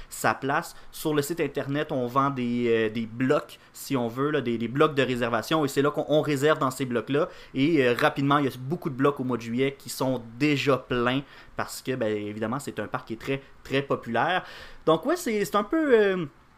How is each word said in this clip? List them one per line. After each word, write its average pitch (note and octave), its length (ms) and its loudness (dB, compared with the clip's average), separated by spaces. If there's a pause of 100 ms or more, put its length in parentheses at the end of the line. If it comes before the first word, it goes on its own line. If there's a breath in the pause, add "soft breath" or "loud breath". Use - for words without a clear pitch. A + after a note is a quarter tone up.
sa - 260 0
place. D3 400 -4 (160 loud breath)
Sur D#3 240 -2
le D3 80 2
site E3 160 -6
internet, C#3 520 -4
on C3 140 -2
vend C3+ 240 2
des, A#2+ 380 0
euh, A2+ 240 4
des A2+ 160 -4
blocs, C3 500 0 (160 loud breath)
si - 240 -4
on A#2+ 100 0
veut, C3 220 -2
là, D3+ 120 0
des, A#2+ 180 -2
des A#2 80 -2
blocs D3 260 2
de C#3 80 2
réservation. B2 640 0
Et - 20 0
c'est C#3 140 0
là C#3+ 80 2
qu'on, - 180 -2
on D3+ 140 4
réserve C#3+ 380 2
dans C#3 100 2
ces C#3 160 -4
blocs-là. B2 440 0 (260 loud breath)
Et, C#3 280 4
euh, A#2+ 140 4
rapidement, C#3+ 400 2
il C#3+ 80 2
y - 20 0
a A#2+ 120 0
beaucoup D3+ 320 -4
de B2+ 40 -8
blocs C#3+ 240 2
au C3+ 40 -4
mois B2 140 0
de A2 40 -8
juillet B2+ 380 -2
qui - 100 -16
sont C3 320 -2 (160)
déjà C#3 400 2
pleins B2+ 440 0 (340 loud breath)
parce - 260 -8
que, B2+ 140 -4
ben, A#2 120 -2
évidemment, G#2+ 520 -4
c'est - 200 -10
un G#2 80 -6
parc - 200 -8
qui A#2 60 -8
est - 80 -10
très, C3+ 200 -4 (220 loud breath)
très C3+ 180 0
populaire. C#3 600 -2 (420 loud breath)
Donc, A#3 200 4
ouais, D#4 100 2
c'est, G#3+ 300 -2
c'est G3+ 100 -4
un G#3 80 2
peu, C#4+ 340 4
euh, F#3+ 280 2 (320)